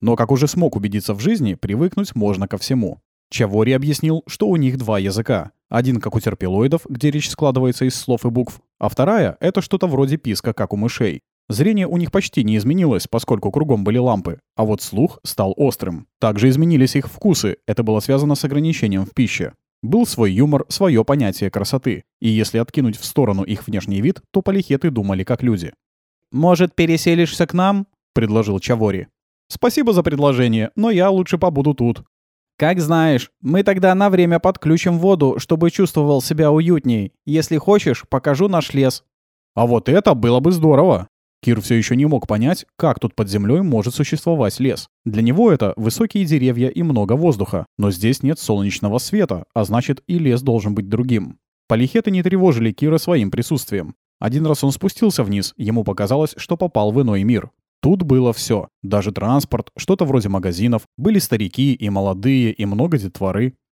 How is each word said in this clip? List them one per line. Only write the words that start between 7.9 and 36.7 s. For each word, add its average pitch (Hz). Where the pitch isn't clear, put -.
слов -
и 120
букв, 117
а 110
вторая — 147
это 185
что-то 185
вроде 139
писка, 113
как -
у 104
мышей. 104
Зрение 185
у 175
них 175
почти -
не 110
изменилось, 131
поскольку 110
кругом 131
были 107
лампы, 104
а 113
вот 107
слух 120
стал 98
острым. 98
Также 107
изменились 139
их 139
вкусы, -
это 110
было 107
связано 143
с -
ограничением 135
в 101
пище. -
Был 196
свой 104
юмор, 139
свое 139
понятие 104
красоты, 110
и 113
если 110
откинуть 117
в -
сторону 104
их -
внешний 98
вид, 156
то 190
полихеты 185
думали 98
как 117
люди. 104
«Может, 175
переселишься 165
к -
нам?» — 196
предложил 104
Чавори. 104
«Спасибо 233
за 175
предложение, 127
но 226
я 190
лучше 185
побуду 147
тут». 120
«Как 175
знаешь, 160
мы 170
тогда 185
на 202
время 175
подключим 170
воду, 165
чтобы 165
чувствовал 147
себя 156
уютней. 147